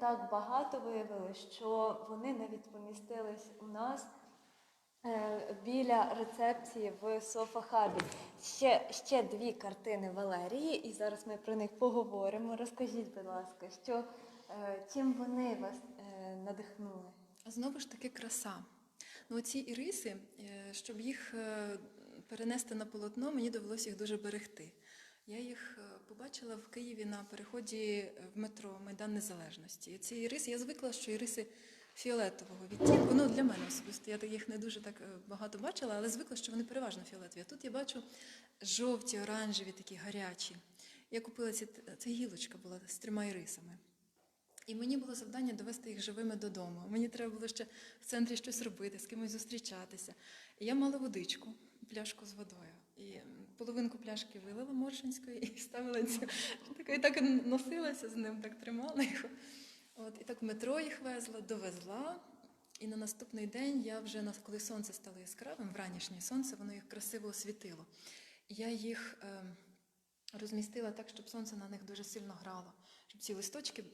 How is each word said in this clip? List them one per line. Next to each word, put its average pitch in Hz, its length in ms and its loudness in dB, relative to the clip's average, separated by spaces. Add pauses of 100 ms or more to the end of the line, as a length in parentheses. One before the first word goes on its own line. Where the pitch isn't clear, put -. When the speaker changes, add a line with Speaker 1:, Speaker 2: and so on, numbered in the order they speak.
Speaker 1:
так 240 320 4
багато 247 480 4
виявили, 214 540 -2
що 220 760 2
вони 226 260 -2
навіть 214 360 -4
помістились 214 800 -6 (120)
у 214 40 -10
нас, 220 400 -2 (1000)
е, 214 580 2
біля 240 500 8
рецепції 226 840 2
в 220 200 4
Софахабі. 220 800 4 (420)
Ще, - 480 8
ще - 320 6
дві 214 300 0
картини 196 580 0
Валерії, 196 800 2
і 220 40 -4
зараз 208 340 0
ми 214 100 -2
про 220 200 0
них 208 220 0
поговоримо. 226 800 4
Розкажіть, 233 580 -2
будь 190 120 -8
ласка, 185 440 -6 (120)
що, 240 220 2 (460)
е, 196 440 -2
чим 262 180 6
вони 247 420 2
вас, 208 220 -2 (220)
е, 190 380 -8
надихнули? 196 760 -8 (360)
Speaker 2:
Знову 254 340 -2
ж - 100 -8
таки, 254 180 -6
краса. 226 460 -4 (760)
Ну, 233 80 -2
оці 233 220 0
іриси, 240 580 -2 (240)
е, 202 320 -10
щоб 214 280 -6
їх, 254 340 -4
е, 214 440 -2 (500)
перенести 233 460 0
на 214 120 -2
полотно, 220 460 0
мені 240 180 4
довелося 220 400 -2
їх 196 80 -6
дуже 208 180 2
берегти. 202 560 -6 (540)
Я 214 120 -6
їх, 247 400 -8
е, 202 200 -14 (100)
побачила 233 480 -8
в 214 120 -12
Києві 240 360 -6
на 202 260 -2
переході, 214 560 -4
е, 202 260 2 (220)
в 208 40 -4
метро 208 460 -6
Майдан 208 300 -2
Незалежності. 170 800 -6
І 190 60 -8
ці 233 180 -4
іриси, 240 340 0
я 240 80 0
звикла, 254 340 -2
що - 180 -4
іриси 220 360 0 (480)
фіолетового 226 720 0
відтінку, - 480 12
ну, 277 140 12
для 247 160 6
мене 196 240 4
особисто, - 420 -4
я 214 80 -2
так 214 120 -4
їх 214 180 -4
не 214 100 -2
дуже 214 220 -4
так, 208 200 -8
е, 190 80 -10 (180)
багато 208 320 -6
бачила, 240 380 0
але 220 120 2
звикла, 240 280 -2
що - 160 -4
вони 233 120 2
переважно 240 380 -2
фіолетові. 180 380 -10
А 175 100 -10
тут 285 140 -10
я 247 60 -4
бачу 220 320 -2 (600)
жовті, 226 580 4
оранжеві, 208 520 0
такі 196 220 -12
гарячі. 185 640 -4 (540)
Я 226 100 2
купила 226 320 -2
ці, 220 160 -2 (300)
це 240 120 -2
гілочка 214 480 -2
була 180 280 -8
з - 120 -6
трьома 214 260 0
ірисами. 180 540 -6 (880)
І 220 80 -6
мені 247 220 2
було 254 180 -2
завдання 233 380 0
довести 226 380 -6
їх 202 120 -6
живими 220 340 0
додому. 180 520 -4
Мені 226 200 4
треба 233 260 -2
було 220 140 -4
ще 226 160 -4 (360)
в - 40 -18
центрі 240 320 4
щось 247 260 -2
робити, 196 360 -4
з - 80 -8
кимось 220 240 -4
зустрічатися. 214 840 -6 (440)
І 208 80 -4
я 247 80 6
мала 277 240 8
водичку, 220 560 -2 (360)
пляшку 214 360 -6
з 202 60 -10
водою. 185 420 -12 (220)
І, 196 180 -10
м, - 320 -14 (100)
половинку 233 420 2
пляшки 214 420 -6
вилила 220 320 -6
Моршинської 262 840 -2
і - 20 -8
ставила 240 440 0
цю. - 180 4
<laughs> - 560 -2
Так, - 120 -8
і 277 100 4
так 285 240 8 (240)
носилася 262 640 2
з 220 80 -6
ним, 220 260 -2
так 220 180 -8
тримала 262 420 0
його. - 260 2 (680)
От, 220 240 -8
і - 40 -10
так 240 180 -4
в - 20 2
метро 233 360 2
їх 302 220 -2
везла, 233 380 -4
довезла. 202 800 -4 (600)
І 220 60 -6
на 220 100 -4
наступний 214 500 -4
день 262 360 2
я 220 180 -2
вже, 214 220 -4
на-, 208 100 -2 (100)
коли 208 180 -6
сонце 208 320 -4
стало 185 280 -12
яскравим, 240 520 -8
вранішнє 180 480 -6
сонце, 262 360 0
воно 202 160 -6
їх 202 160 -10
красиво 208 400 -4
освітило. 202 580 -6 (640)
І 208 60 -12
я 220 140 -2
їх, 226 560 -2
е, 196 200 -10 (880)
розмістила 214 580 -2
так, 214 180 -8
щоб - 200 -14
сонце 220 280 -6
на 196 120 -8
них 196 160 -10
дуже 202 200 -8
сильно 202 380 -8
грало, 185 300 -10 (340)
щоб 208 140 -20
ці 208 140 -4
листочки 202 600 -4